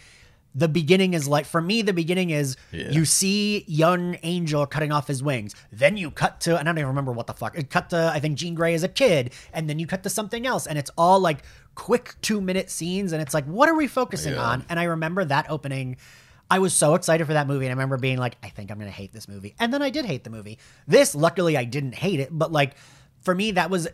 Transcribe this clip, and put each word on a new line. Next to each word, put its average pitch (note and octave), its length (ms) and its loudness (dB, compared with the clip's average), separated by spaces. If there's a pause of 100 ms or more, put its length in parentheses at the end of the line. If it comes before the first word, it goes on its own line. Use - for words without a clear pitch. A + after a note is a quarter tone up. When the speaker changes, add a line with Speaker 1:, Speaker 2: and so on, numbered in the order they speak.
(560)
Speaker 1:
the D3 120 2
beginning F3 460 4
is, D3+ 140 -2
like, D3 180 2
for E3 160 0
me, G#3 220 0
the G3+ 100 2
beginning F3 380 0
is C#3+ 260 0 (140)
Speaker 2:
Yeah. - 180 -8
Speaker 1:
you D#3 160 4
see G#3 640 2
young F3 560 2
Angel D#3+ 420 0
cutting D3+ 260 -2
off D3 160 0
his C3+ 140 -4
wings. B2 320 -4 (180)
Then C#3 240 4
you F3+ 140 -6
cut - 320 -2
to, E3+ 160 2
and D3+ 100 -2
I E3+ 40 2
don't D#3+ 80 -2
even C#3+ 80 -2
remember C3 240 -2
what A#2 160 -6
the - 60 -10
fuck. A2 240 -8
It C#3+ 120 -8
cut F3+ 220 -2
to, E3 220 2
I D3+ 60 -2
think, D3 180 -2
Jean E3+ 180 -6
Grey E3+ 180 2
as D#3+ 100 0
a F#3+ 60 -2
kid, E3 420 2 (220)
and D#3+ 160 -4
then D3+ 80 -4
you E3 80 -4
cut F#3+ 180 -6
to G3 60 -4
something A3+ 380 -4
else, A3+ 180 -2
and D3+ 140 -4
it's C3+ 180 -8
all, F3+ 220 6
like, E3 240 0 (320)
quick - 480 -2
two-minute F#3+ 480 -2
scenes, F#3 400 -4
and D#3 100 -2
it's D#3 140 -6
like, D3 100 0
what G#3+ 240 4
are E4 60 2
we D#4 100 2
focusing D#3 480 -2
Speaker 2:
Yeah. B2 80 -4
Speaker 1:
on? A#2+ 260 -2
And E3+ 120 -2
I F3 60 2
remember E3+ 400 -2
that C#3+ 220 0
opening. C3+ 500 -6 (520)
I F3+ 80 4
was F#3+ 160 2
so D3+ 220 4
excited E3 320 2
for D#3 60 -2
that D3 120 2
movie, C3+ 220 -2
and B2+ 40 -2
I B2+ 40 -2
remember C3+ 220 0
being C3 200 0
like, B2 240 -2
"I A2 80 -14
think G#2 220 -14
I'm G#2 80 -10
gonna G#2 100 -10
hate G2 240 -14
this G#2+ 140 -18
movie." G2+ 320 -14
And A#3 120 0
then C#4+ 120 -2
I C#4 80 -2
did D4 140 -4
hate D3 180 -6
the A2 80 -14
movie. G#2+ 260 -14 (300)
This, C4 260 6
luckily, E3 420 2
I B2 100 0
didn't C3 280 -4
hate D#3+ 260 -2
it, C3+ 120 -4
but, D#3 200 -2
like, C#3+ 240 2 (460)
for F#3 140 2
me, G#3+ 160 0
that F3 180 0
was F3 240 0